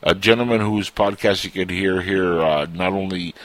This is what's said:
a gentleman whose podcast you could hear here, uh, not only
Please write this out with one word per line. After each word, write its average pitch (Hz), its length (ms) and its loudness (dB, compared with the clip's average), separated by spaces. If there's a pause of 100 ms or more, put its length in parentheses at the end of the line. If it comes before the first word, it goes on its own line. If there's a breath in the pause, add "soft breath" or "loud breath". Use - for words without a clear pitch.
a 87 140 2
gentleman 113 460 2
whose 104 300 -2
podcast 101 520 0
you 95 80 -8
could 92 200 -4
hear 92 320 0
here, 90 380 0
uh, 76 320 2
not 90 200 -2
only 92 420 -4 (100)